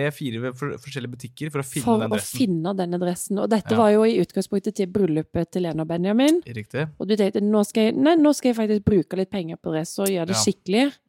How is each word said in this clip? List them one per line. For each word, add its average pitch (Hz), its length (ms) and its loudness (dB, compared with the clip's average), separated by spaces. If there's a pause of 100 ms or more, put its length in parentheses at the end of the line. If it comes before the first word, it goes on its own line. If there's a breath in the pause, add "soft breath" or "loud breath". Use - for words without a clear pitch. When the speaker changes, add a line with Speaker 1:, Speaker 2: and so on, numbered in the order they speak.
(120)
Speaker 1:
fire 123 420 -6
for-, 135 240 -6
forskjellige 131 360 -10
butikker 127 380 -10
for 147 100 -4
å 135 40 -4
finne 139 200 -6
Speaker 2:
For 226 140 4
Speaker 1:
den 220 100 -2
Speaker 2:
å 214 60 -2
Speaker 1:
dressen. - 220 -6
Speaker 2:
finne 185 380 0
denne 180 240 -2
dressen. 180 400 -4
Og 214 100 0
dette 220 220 0
Speaker 1:
Ja. 220 60 2
Speaker 2:
var 220 140 6
jo 214 120 6
i 226 140 4
utgangspunktet 190 580 -2
til 196 120 -2
bryllupet 170 640 -2
til 185 120 -2
Lene 160 180 -4
og 156 60 -6
Benjamin. 220 540 2
Speaker 1:
Riktig. 120 480 -6 (100)
Speaker 2:
Og - 80 -6
du 208 80 2
tenkte, 202 260 2
«Nå 208 240 4
skal - 200 0
jeg, 220 120 2
nei, 294 180 4
nå 302 180 6
skal 254 200 0
jeg 220 40 -10
faktisk 214 260 0
bruke 190 340 2
litt 190 120 -2
penger 170 280 -6
på 175 140 -8
dress 160 280 -4
og 196 80 0
gjøre 180 200 -2
det 190 80 -2
Speaker 1:
Ja. - 60 0
Speaker 2:
skikkelig.» 220 520 0 (160)